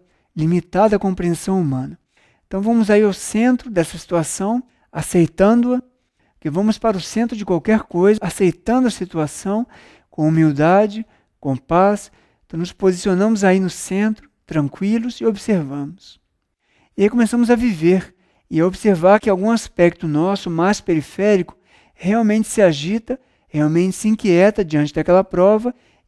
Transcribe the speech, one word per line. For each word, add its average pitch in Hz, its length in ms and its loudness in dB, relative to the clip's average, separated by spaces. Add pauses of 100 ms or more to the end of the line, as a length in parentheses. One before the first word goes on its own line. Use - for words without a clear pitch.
(360)
limitada 180 600 0
compreensão 185 640 -4
humana. 139 380 -4 (480)
Então 190 140 -8
vamos 220 300 2
aí 208 120 4
ao 208 100 2
centro 240 580 -2
dessa 175 280 -4
situação, 190 640 -4 (300)
aceitando-a, 226 920 2 (560)
que - 100 -10
vamos 196 300 -2
para 220 180 -2
o 180 40 -6
centro 226 360 -4
de 208 80 -10
qualquer 196 380 0
coisa, 196 400 2
aceitando 220 680 -2
a - 20 -2
situação 190 760 -6 (420)
com 156 180 -4
humildade, 160 800 2 (340)
com 135 180 -4
paz. 196 540 0 (360)
Então 165 120 -12
nos 180 140 -6
posicionamos 196 720 0
aí 190 160 4
no 185 80 -2
centro, 208 600 -6 (160)
tranquilos, 202 760 -4
e 226 60 -2
observamos. 165 920 -4 (760)
E 196 60 -2
aí 208 80 4
começamos 240 400 2
a 247 40 4
viver 185 600 0 (340)
e 160 100 -4
a 165 80 2
observar 190 540 4
que - 80 -4
algum 196 220 0
aspecto 175 580 0
nosso, 175 420 -2
mais 175 300 0
periférico, 185 800 -2 (360)
realmente 214 540 0
se - 140 0
agita, 180 580 0 (260)
realmente 160 480 0
se - 140 -4
inquieta 208 560 2
diante 151 300 -2
daquela 175 280 2
prova. 208 520 0 (340)